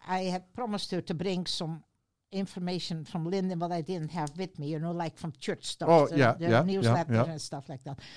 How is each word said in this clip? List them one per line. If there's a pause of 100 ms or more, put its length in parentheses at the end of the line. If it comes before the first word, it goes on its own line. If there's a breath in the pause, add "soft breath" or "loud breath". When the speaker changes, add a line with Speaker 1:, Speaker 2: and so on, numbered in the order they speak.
Speaker 1:
I
had
promised
her
to
bring
some (480)
information
from
Linden,
what
I
didn't
have
with
me,
you
know,
like,
from
church
stuff,
Speaker 2:
Oh,
Speaker 1:
the,
Speaker 2:
yeah,
Speaker 1:
the
Speaker 2:
yeah,
yeah,
Speaker 1:
newsletter
Speaker 2:
yeah.
Speaker 1:
and
stuff
like
that. (180 loud breath)